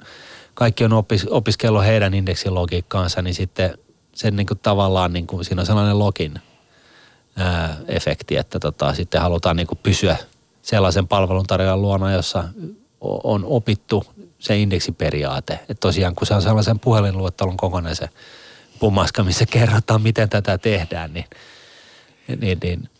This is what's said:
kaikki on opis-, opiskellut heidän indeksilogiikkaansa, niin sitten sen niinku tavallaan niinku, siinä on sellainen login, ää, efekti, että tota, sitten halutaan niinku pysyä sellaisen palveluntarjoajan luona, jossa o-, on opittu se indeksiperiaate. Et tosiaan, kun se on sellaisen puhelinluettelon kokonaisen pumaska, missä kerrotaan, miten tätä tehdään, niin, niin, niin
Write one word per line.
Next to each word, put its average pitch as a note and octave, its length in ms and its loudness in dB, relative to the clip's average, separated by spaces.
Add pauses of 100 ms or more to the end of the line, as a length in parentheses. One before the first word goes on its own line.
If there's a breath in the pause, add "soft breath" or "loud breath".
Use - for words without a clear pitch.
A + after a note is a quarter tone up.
(540 loud breath)
kaikki A#2 320 2
on A2 80 4
opis-, G2+ 360 2
opiskellut G#2+ 540 2
heidän G2+ 300 2
indeksilogiikkaansa, F#2 1080 -2
niin F2+ 140 -4
sitten F#2 420 -4 (380)
sen G#2+ 200 -2
niinku G2+ 200 -2
tavallaan F#2+ 580 2
niinku, F2 300 -6
siinä F#2 180 -2
on F#2+ 40 0
sellainen G#2 340 2
login, F#2 340 -2 (1040 soft breath)
ää, E2+ 420 -2 (100)
efekti, - 500 -2
että - 220 -4
tota, D2 340 -2
sitten - 280 -2
halutaan E2+ 340 0
niinku E2+ 200 -2
pysyä F#2+ 420 2 (440)
sellaisen F#2+ 460 2
palveluntarjoajan F#2+ 720 2
luona, G2 300 0
jossa F2+ 320 -2 (580)
o-, - 320 -2
on G2 120 -2
opittu A2 580 0 (360)
se G#2 180 -2
indeksiperiaate. D2+ 1000 -2 (100)
Et - 100 -10
tosiaan, F2+ 360 0
kun - 120 -4
se - 60 0
on G2+ 80 2
sellaisen G#2+ 380 2
puhelinluettelon F#2+ 800 0
kokonaisen E2+ 520 -4 (720 loud breath)
pumaska, G2 440 2
missä F#2 220 2
kerrotaan, A2 560 4
miten A2 280 2
tätä G2+ 280 0
tehdään, E2 560 -2
niin, D#2+ 120 -8 (1160 loud breath)
niin, F#2 220 0
niin F2 260 -4 (100)